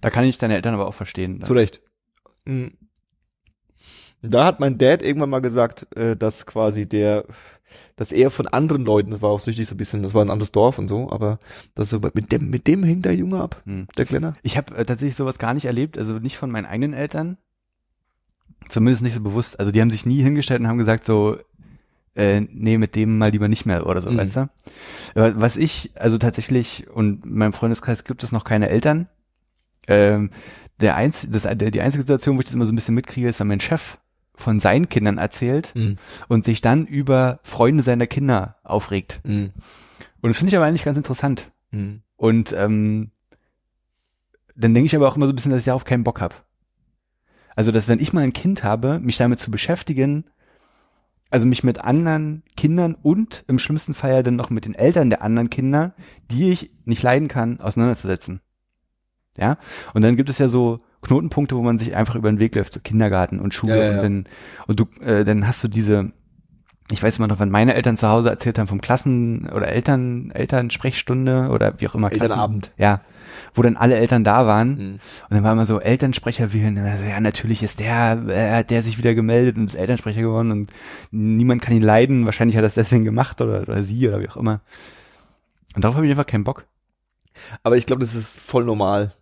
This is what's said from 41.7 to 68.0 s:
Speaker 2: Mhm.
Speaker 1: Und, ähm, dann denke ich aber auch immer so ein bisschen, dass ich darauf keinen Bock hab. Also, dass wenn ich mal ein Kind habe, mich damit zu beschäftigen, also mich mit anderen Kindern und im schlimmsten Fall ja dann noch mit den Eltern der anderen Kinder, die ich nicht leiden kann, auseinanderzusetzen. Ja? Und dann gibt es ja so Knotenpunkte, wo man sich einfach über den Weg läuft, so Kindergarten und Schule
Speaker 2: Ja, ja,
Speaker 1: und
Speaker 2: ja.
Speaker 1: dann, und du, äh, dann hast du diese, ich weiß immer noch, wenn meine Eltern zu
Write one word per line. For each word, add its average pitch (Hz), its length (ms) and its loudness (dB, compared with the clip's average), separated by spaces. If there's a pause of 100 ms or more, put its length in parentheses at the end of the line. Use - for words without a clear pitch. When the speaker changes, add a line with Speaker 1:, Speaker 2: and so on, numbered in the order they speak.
Speaker 2:
Mhm. 104 300 -8 (140)
Speaker 1:
Und, 113 380 2
ähm, 107 580 -2 (1400)
dann 113 180 4
denke 120 140 6
ich 165 80 2
aber 143 120 6
auch 127 80 2
immer 143 120 2
so 139 40 2
ein 135 40 -2
bisschen, 131 160 -2
dass 127 80 2
ich 117 60 -6
darauf 131 200 -2
keinen 120 180 0
Bock 117 180 -2
hab. - 240 -8 (1120)
Also, 110 160 2
dass 110 160 2
wenn 117 120 2
ich 147 140 -2
mal 175 80 2
ein 131 120 0
Kind 190 300 -2
habe, 117 360 -2
mich 120 180 -2
damit 120 220 2
zu - 120 -8
beschäftigen, 143 760 -2 (1040)
also 120 180 4
mich 127 160 2
mit 123 200 0
anderen 156 600 0 (120)
Kindern 165 460 2
und 190 460 0
im 127 120 2
schlimmsten 151 340 -4
Fall 135 200 -2
ja 131 100 4
dann 123 120 2
noch 120 140 -4
mit 110 160 -4
den 110 100 -8
Eltern 143 340 4
der 110 120 2
anderen 117 280 0
Kinder, 143 440 0 (380)
die 165 200 2
ich - 200 -4 (140)
nicht 117 180 -2
leiden 131 240 2
kann, 120 320 -4
auseinanderzusetzen. 101 840 -2 (960)
Ja? 120 200 0 (360)
Und 107 100 4
dann 120 120 6
gibt 135 140 0
es 135 80 -6
ja 139 100 2
so 117 320 2 (220)
Knotenpunkte, 147 540 0
wo 123 60 -2
man 117 160 2
sich 117 180 -4
einfach 113 200 0
über 107 160 0
den 107 80 0
Weg 113 160 2
läuft, 104 180 -4
so - 60 -12
Kindergarten 98 600 0
und 98 140 -4
Schule 110 240 0
Speaker 2:
Ja, 110 60 4
ja, 107 80 2
Speaker 1:
und 101 60 0
Speaker 2:
ja. 98 60 0
Speaker 1:
dann, 101 220 -2 (420)
und 107 120 0
du, 113 60 4 (180)
äh, 107 220 2
dann 104 220 2
hast - 160 -2
du 120 40 -2
diese, 104 440 2 (800)
ich 110 140 -4
weiß 110 140 2
immer 113 100 0
noch, 104 120 -2
wenn 101 120 0
meine 113 240 4
Eltern 120 220 0
zu 113 100 2